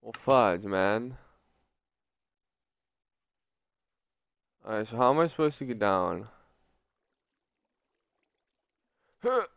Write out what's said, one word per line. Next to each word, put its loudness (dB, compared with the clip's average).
Well, -14
fudge, 4
man. -2
Alright, -6
so -10
how 4
am 2
I 2
supposed -2
to -8
get -8
down? 0
Huh. 0